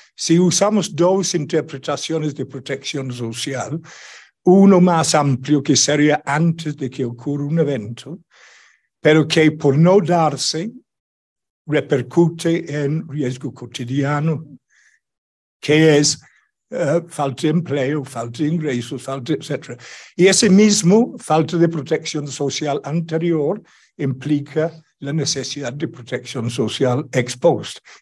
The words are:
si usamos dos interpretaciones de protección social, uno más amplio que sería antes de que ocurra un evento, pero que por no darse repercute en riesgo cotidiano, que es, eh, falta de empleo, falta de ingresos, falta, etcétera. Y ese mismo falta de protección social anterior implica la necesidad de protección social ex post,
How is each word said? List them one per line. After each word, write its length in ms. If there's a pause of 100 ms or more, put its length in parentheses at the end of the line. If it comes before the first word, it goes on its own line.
(160)
si 220
usamos 580
dos 380
interpretaciones 1040
de 100
protección 680
social, 720 (600)
uno 360
más 360
amplio 480
que 120
sería 480
antes 540
de 120
que 140
ocurra 420
un 140
evento, 600 (840)
pero 260
que 240
por 240
no 260
darse 720 (960)
repercute 1160
en 240
riesgo 440
cotidiano, 920 (1120)
que 380
es, 240 (480)
eh, 380
falta 360
de 60
empleo, 560
falta 380
de 60
ingresos, 520
falta, 320
etcétera. 440 (380)
Y 120
ese 200
mismo 720
falta 400
de 100
protección 600
social 560
anterior 800 (340)
implica 720 (280)
la 120
necesidad 640
de 140
protección 640
social 600
ex 240
post, 440 (220)